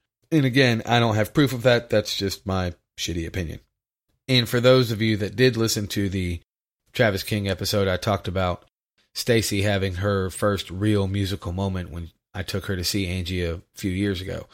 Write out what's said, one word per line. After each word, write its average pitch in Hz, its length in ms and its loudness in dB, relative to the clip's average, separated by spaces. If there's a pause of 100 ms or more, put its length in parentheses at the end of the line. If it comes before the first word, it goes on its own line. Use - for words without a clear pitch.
(320)
And 151 140 4
again, 123 400 4
I 120 140 4
don't 113 160 4
have 107 180 0
proof 139 180 4
of 120 120 -4
that. 120 260 4
That's 107 260 0
just - 300 -4
my 92 280 -2 (240)
shitty 85 300 -4
opinion. 87 320 -6 (680)
And 123 180 2
for 123 140 0
those 127 300 6
of 104 100 -4
you 110 160 2
that 95 180 -6
did 123 220 4
listen 110 300 0
to 101 200 -2
the 90 320 -2 (540)
Travis 104 300 2
King 101 260 -2
episode, 98 400 0
I 90 80 0
talked 98 320 -2
about 90 340 -2 (500)
Stacy 107 500 0
having 98 320 0
her 95 340 -2
first 101 420 -2
real 101 360 0
musical 95 440 -4
moment 92 400 -4
when 82 200 -10 (220)
I 95 100 -8
took - 240 -6
her 101 80 -2
to 90 80 -4
see 98 240 0
Angie 90 360 -4
a 82 180 -4 (120)
few 98 180 -4
years 95 300 -2
ago. 92 320 -10